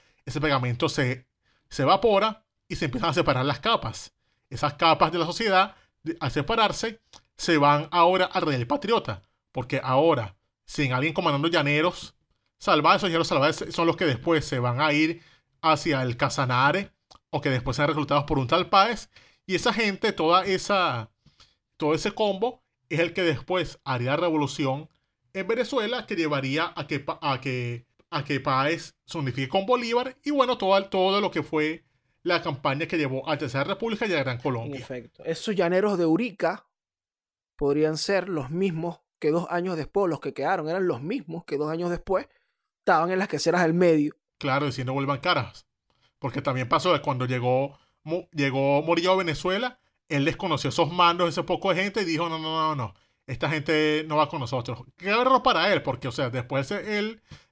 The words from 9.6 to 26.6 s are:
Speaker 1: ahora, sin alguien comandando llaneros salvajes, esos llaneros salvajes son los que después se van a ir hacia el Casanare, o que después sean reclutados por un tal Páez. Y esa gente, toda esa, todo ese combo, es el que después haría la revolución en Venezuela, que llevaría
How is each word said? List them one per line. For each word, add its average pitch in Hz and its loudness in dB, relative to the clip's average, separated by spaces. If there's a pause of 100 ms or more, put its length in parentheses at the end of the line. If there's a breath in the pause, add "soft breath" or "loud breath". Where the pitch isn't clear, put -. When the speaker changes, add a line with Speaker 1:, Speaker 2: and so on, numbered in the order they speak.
Speaker 1:
ahora, 131 2 (300)
sin 135 -2
alguien 143 0
comandando 151 0
llaneros 156 0 (440)
salvajes, 170 4
esos 196 -2
llaneros 165 0
salvajes 156 0
son 165 0
los 170 2
que 190 0
después 147 0
se 135 -4
van 123 -2
a 151 2
ir 156 0 (400 soft breath)
hacia 151 2
el 123 -4
Casanare, 139 0 (380)
o 151 -4
que 147 0
después 127 -2
sean 147 2
reclutados 147 0
por 151 0
un 131 0
tal 175 0
Páez. 202 4 (360 soft breath)
Y 185 -2
esa 220 0
gente, 214 0
toda 170 4
esa, 180 0 (680 soft breath)
todo 151 0
ese 160 -2
combo, 214 -2 (260)
es 156 -2
el 170 0
que 190 -2
después 170 -2
haría 127 -2
la 151 2
revolución 151 -2 (440)
en 190 -6
Venezuela, 233 -2
que 214 -8
llevaría 147 -2